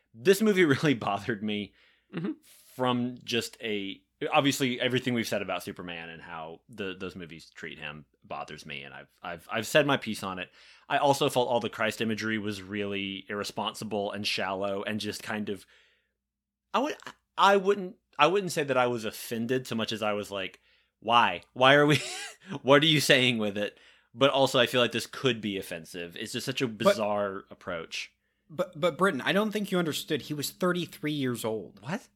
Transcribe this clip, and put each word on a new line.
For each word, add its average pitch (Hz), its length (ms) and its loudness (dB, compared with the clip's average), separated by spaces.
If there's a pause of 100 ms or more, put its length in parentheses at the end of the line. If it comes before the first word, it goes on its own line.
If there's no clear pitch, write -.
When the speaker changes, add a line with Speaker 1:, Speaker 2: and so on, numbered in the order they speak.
(140)
Speaker 1:
This 147 280 4
movie 202 220 4
<laughs> - 20 4
really 139 280 4
bothered 104 480 -4
me 104 300 -4 (420)
Speaker 2:
Mm-hmm. 180 160 -6 (460)
Speaker 1:
from 123 480 0
just 117 360 -4
a, 101 400 -4 (320)
obviously 135 480 2
everything 123 320 0
we've 117 140 0
said 104 160 -2
about 92 220 -4
Superman 85 440 -10
and 82 140 -16
how 82 460 -12
the, 101 300 -8
those 92 180 -10
movies 82 360 -14
treat - 280 -14
him 76 240 -12 (200)
bothers 73 400 -12
me, 71 200 -12
and 67 100 -16
I've, 69 140 -18 (160)
I've, 87 260 -10
I've 110 160 -4
said 151 220 2
my 135 80 2
piece 110 260 -6
on 95 160 -6
it. 90 100 -10 (400)
I 139 100 0
also 139 300 4
felt 123 200 2
all 120 100 2
the 113 100 -2
Christ 107 320 -2
imagery 110 380 -2
was 101 240 -6
really 98 680 -6
irresponsible 104 840 -4
and 104 120 -8
shallow 98 600 -2
and 107 160 -4
just 104 240 -6
kind 107 240 -6
of, 98 180 -8 (1080)
I 202 60 2
would, 277 160 -2 (420)
I 196 200 8
wouldn't, 190 400 0 (240)
I 147 80 8
wouldn't 185 240 0
say 160 100 -2
that 131 160 0
I 123 80 6
was 120 180 -2
offended 117 600 -4
so 123 80 -6
much 110 160 -2
as 107 120 -4
I 107 100 0
was 101 180 -4
like, 95 300 -8 (400)
"Why? 104 420 4 (120)
Why 131 200 8
are 147 120 8
we, 147 140 4 (300)
<laughs> - 320 -12
what 143 200 8
are 160 40 4
you 156 140 4
saying 127 380 6
with 104 200 -2
it?" 104 200 -4 (360)
But 131 160 6
also, 135 300 4
I 120 60 6
feel 127 140 2
like 117 120 4
this 117 160 -4
could 120 320 0
be 101 180 -4
offensive. 87 600 -10
It's 110 140 -8
just 120 140 -6
such 135 160 -4
a 127 60 0
Speaker 2:
But 110 160 -6 (100)
Speaker 1:
bizarre 101 560 -2
approach. - 600 -10 (360)
Speaker 2:
But, 160 320 -8
but 165 160 0
Britton, 180 260 2
I 135 100 0
don't 208 180 2
think 208 220 -4
you 180 80 2
understood. 151 420 -2
He - 120 -8
was 143 160 -6
thirty-three 175 600 -2
years 127 320 -2
old. 110 380 -6
Speaker 1:
What? 160 180 -6 (140)